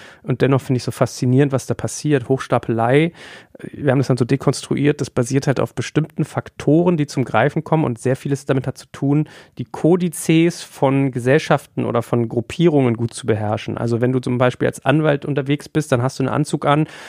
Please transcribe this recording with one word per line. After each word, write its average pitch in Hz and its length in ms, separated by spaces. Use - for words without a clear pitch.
Und 131 180
dennoch 131 220
finde 127 160
ich - 60
so 123 60
faszinierend, 131 640
was 131 140
da 117 80
passiert. 135 540
Hochstapelei, 131 840
wir 143 180
haben 127 80
das 135 80
dann 131 100
so 127 80
dekonstruiert, 139 760
das 131 100
basiert 131 360
halt 131 140
auf - 140
bestimmten 151 500
Faktoren, 170 720
die 147 100
zum 135 180
Greifen 143 400
kommen 160 200
und 120 140
sehr 131 180
vieles 139 300
damit 131 200
hat 131 120
zu - 140
tun, 143 360
die - 60
Kodizes 170 960
von 139 480
Gesellschaften 131 720
oder 117 180
von 117 260
Gruppierungen 127 680
gut 117 160
zu - 140
beherrschen. 107 520
Also 117 220
wenn 123 120
du 131 80
zum 123 180
Beispiel 127 300
als - 160
Anwalt 143 400
unterwegs 143 440
bist, - 240
dann 120 100
hast 131 160
du 135 40
einen 123 100
Anzug 147 340
an 151 200